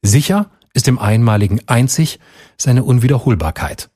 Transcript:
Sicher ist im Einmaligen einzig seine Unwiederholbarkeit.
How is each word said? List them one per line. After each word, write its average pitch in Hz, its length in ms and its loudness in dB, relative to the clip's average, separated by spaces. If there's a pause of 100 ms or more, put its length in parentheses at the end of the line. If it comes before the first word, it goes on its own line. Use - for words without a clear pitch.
Sicher 156 480 0 (240)
ist - 140 0
im 127 100 0
Einmaligen 107 680 0
einzig 131 500 0 (380)
seine 127 260 0
Unwiederholbarkeit. 120 1120 -2